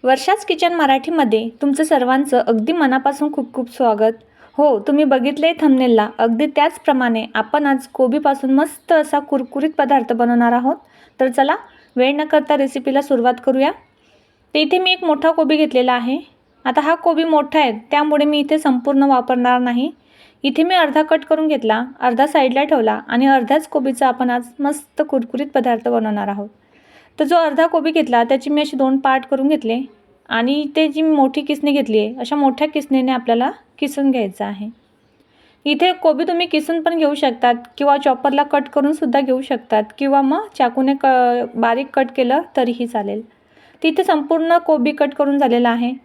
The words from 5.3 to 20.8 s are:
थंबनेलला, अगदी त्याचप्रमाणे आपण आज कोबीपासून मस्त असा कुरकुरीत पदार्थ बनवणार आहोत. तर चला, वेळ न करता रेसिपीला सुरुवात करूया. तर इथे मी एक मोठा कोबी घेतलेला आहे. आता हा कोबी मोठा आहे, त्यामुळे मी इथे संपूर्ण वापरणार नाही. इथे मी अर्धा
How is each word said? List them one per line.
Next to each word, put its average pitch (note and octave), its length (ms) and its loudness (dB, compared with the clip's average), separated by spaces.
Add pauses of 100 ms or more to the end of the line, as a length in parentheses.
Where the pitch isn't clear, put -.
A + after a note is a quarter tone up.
थंबनेलला, B3+ 580 4
अगदी A#3 280 0
त्याचप्रमाणे C4 800 0 (100)
आपण C#4+ 300 -2
आज C4+ 220 -2
कोबीपासून C4+ 680 0
मस्त D4+ 380 -2
असा D4+ 280 2
कुरकुरीत C#4+ 580 -4
पदार्थ C4 360 0
बनवणार A#3+ 380 2
आहोत. B3 240 0 (440)
तर C4 80 2
चला, C#4 280 0 (400)
वेळ B3+ 200 2
न D4+ 100 -2
करता D4+ 320 0
रेसिपीला C4+ 440 -2
सुरुवात B3 320 0 (120)
करूया. C4+ 260 2 (840)
तर D4+ 60 0
इथे D#4 180 0
मी F#4 140 0
एक F#4 120 -4
मोठा D#4 280 2
कोबी D#4 260 0
घेतलेला B3+ 360 0
आहे. B3 260 -2 (460)
आता C4+ 160 0
हा D#4 140 0
कोबी E4 280 0
मोठा D#4 360 0
आहे, C4 120 2
त्यामुळे D4 540 0
मी D4+ 140 0
इथे D4+ 200 0
संपूर्ण C#4 440 0
वापरणार B3 560 2
नाही. B3 320 -2 (520)
इथे D4 200 0
मी F#4 120 0
अर्धा D#4 280 2